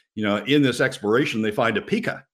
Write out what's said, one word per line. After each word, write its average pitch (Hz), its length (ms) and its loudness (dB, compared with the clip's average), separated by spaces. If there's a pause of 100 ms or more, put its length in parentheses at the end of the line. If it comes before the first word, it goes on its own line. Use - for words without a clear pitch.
(160)
you 107 100 -4
know, 104 180 2
in 147 180 4
this 131 200 0
exploration 202 600 0
they 110 100 -2
find 113 260 0
a 95 40 -2
pica, - 520 -4